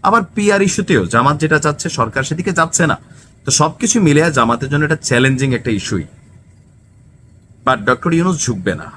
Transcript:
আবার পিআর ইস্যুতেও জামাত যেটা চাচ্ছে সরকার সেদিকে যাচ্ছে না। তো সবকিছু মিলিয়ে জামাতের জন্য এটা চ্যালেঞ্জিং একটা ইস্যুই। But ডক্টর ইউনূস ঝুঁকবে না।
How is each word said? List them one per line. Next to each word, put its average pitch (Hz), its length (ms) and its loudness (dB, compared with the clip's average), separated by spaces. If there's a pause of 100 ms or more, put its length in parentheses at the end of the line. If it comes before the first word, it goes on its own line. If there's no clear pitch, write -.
আবার 220 140 2 (140)
পিআর 202 260 2
ইস্যুতেও 180 440 2
জামাত 120 340 2
যেটা 151 200 2
চাচ্ছে 151 300 -2
সরকার 127 340 -2
সেদিকে 165 360 -4
যাচ্ছে 165 280 0
না। 113 100 -2 (480)
তো - 60 -4
সবকিছু 156 500 -2
মিলিয়ে 156 300 4
জামাতের 117 400 0
জন্য 147 140 0
এটা 151 220 -2
চ্যালেঞ্জিং 131 460 2
একটা 120 180 -4
ইস্যুই। 95 340 -4 (1600)
But 131 140 2 (100)
ডক্টর 127 240 0
ইউনূস 170 320 0
ঝুঁকবে 95 300 -2
না। 78 220 -12